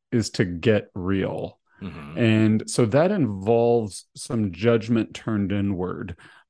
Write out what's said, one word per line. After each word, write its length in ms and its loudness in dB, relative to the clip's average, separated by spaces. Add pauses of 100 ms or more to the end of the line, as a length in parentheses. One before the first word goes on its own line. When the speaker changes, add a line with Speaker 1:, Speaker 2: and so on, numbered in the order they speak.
(100)
Speaker 1:
is 200 0
to 160 0
get 480 0
real. 680 -4 (220)
Speaker 2:
Mm-hmm. 360 -12
Speaker 1:
And 520 4
so 160 2
that 240 2
involves 960 0 (100)
some 360 -4
judgment 600 2
turned 400 -4
inward, 640 -4 (340)